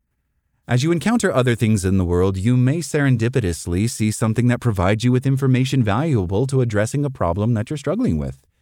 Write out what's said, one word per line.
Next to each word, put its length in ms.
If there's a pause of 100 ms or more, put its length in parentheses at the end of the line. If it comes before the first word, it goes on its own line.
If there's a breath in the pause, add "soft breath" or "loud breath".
(680)
As 160
you 80
encounter 420
other 220
things 300
in 140
the 60
world, 320
you 200
may 220
serendipitously 1120
see 220
something 380
that 120
provides 440
you 80
with 120
information 600
valuable 640
to 120
addressing 440
a 40
problem 460
that 160
you're 60
struggling 420
with. 260 (180)